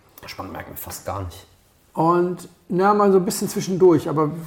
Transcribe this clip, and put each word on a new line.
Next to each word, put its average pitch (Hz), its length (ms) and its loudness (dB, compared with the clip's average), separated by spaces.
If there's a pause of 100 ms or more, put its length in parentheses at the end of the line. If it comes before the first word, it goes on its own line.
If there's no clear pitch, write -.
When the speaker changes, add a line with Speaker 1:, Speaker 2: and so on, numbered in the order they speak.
(240)
Speaker 1:
Spannend, 95 300 -14
merkt - 160 -14
man - 80 -16
fast - 260 -14
gar 98 180 -6
nicht. - 240 -12 (460)
Speaker 2:
Und, 175 560 0 (220)
na, 190 240 2
mal 202 180 4
so 190 60 6
ein 180 80 2
bisschen 196 240 -4
zwischendurch, 175 580 2
aber 151 220 0 (160)